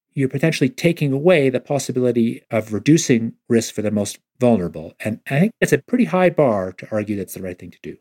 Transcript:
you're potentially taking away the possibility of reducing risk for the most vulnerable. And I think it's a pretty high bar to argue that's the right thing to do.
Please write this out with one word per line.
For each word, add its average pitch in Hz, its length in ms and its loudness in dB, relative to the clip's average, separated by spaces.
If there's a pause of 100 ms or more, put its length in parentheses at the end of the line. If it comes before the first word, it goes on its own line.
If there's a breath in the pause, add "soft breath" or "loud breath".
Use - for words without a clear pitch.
(140)
you're 135 140 0
potentially 151 420 0
taking 170 440 0
away 143 360 2
the 127 120 -2
possibility 123 920 0
of 107 220 -2
reducing 117 600 2 (140)
risk 113 260 0
for 104 80 -6
the 104 100 -2
most 104 280 -4 (200)
vulnerable. 87 600 0
And 110 300 -6
I 139 100 0
think 208 120 2 (100)
it's 175 120 2
a 143 40 4
pretty 247 280 0
high 185 240 2
bar 104 440 2
to - 180 -18
argue 107 240 -2
that's 95 200 -8
the 95 60 -12
right 90 160 -10
thing 87 140 -18
to - 100 -20
do. 78 200 -12